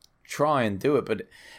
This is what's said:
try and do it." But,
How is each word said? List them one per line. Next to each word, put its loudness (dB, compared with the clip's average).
try 0
and -2
do 2
it." 2
But, -4